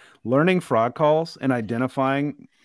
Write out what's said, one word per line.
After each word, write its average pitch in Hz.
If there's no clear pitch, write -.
learning 156
frog 117
calls 156
and 135
identifying 131